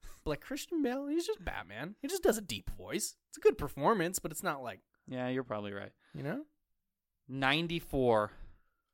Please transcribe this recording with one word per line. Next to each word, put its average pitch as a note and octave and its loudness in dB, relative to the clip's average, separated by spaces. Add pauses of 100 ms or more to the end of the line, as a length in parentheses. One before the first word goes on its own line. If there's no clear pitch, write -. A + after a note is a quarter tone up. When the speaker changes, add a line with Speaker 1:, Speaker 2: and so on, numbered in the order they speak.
(240)
Speaker 1:
But, D#3 -2
like, C#3+ 0
Christian D4 -2
Bale, C4+ 0
he's E4 0
just G#4+ -4
Batman. A2 -8
He C#4 -4
just F4+ -2
does G#3+ 6
a A3 -4
deep C3 -6
voice. G#2+ -4 (160)
It's - -18
a - -16
good - 6
performance, F#3 2
but D#3+ -4
it's - -8
not D3 -2
like A2 -6 (280)
Speaker 2:
Yeah, B2+ -2
you're B2+ 0
probably G#2 -4
right. G2+ -8 (200)
Speaker 1:
You C#3 -10
know? A3 -4 (840)
Speaker 2:
Ninety-four C3+ 2 (600)